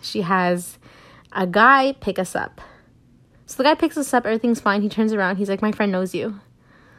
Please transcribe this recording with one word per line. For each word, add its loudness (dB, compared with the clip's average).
she -6
has 0
a -2
guy 4
pick -4
us -6
up. -8
So -18
the -2
guy 4
picks -2
us -4
up, 2
everything's 0
fine. 0
He 0
turns 0
around, 0
he's -4
like, -2
"My 0
friend 0
knows -2
you." -6